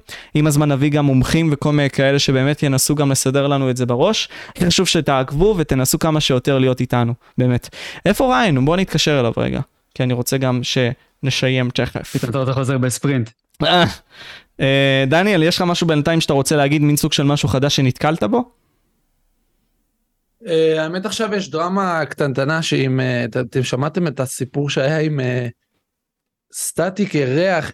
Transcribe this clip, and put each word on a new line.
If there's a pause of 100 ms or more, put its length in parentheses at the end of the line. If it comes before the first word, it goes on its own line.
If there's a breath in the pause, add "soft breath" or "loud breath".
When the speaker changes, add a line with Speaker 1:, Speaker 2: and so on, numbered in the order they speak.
(340 loud breath)
Speaker 1:
עם
הזמן
נביא
גם
מומחים
וכל
מיני
כאלה
שבאמת
ינסו
גם
לסדר
לנו
את
זה
בראש. (280 loud breath)
הכי
חשוב
שתעקבו
ותנסו
כמה
שיותר
להיות
איתנו, (240 soft breath)
באמת. (380 loud breath)
איפה
ריין?
בוא
נתקשר
אליו
רגע. (340)
כי
אני
רוצה
גם
שנשיים
תכף.
Speaker 2:
פתאום
אתה
חוזר
בספרינט. (340)
Speaker 1:
אה, (760 loud breath)
אה,
דניאל,
יש
לך
משהו
בינתיים
שאתה
רוצה
להגיד,
מין
סוג
של
משהו
חדש
שנתקלת
בו? (2000)
Speaker 3:
אה,
האמת
עכשיו
יש
דרמה
קטנטנה
שעם,
אה,
את-,
אתם
שמעתם
את
הסיפור
שהיה
עם,
אה, (1040)
סטטיק
אירח